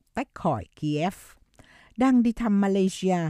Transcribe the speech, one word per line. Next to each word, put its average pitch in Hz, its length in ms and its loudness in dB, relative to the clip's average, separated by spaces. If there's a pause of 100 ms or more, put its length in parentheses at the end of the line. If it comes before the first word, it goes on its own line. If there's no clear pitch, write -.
(140)
tách 262 200 -8
khỏi 135 320 -4 (100)
Kiev. 151 380 -4 (840)
Đang 254 260 4
đi 233 80 2
thăm 208 300 0
Malaysia, 190 560 0 (120)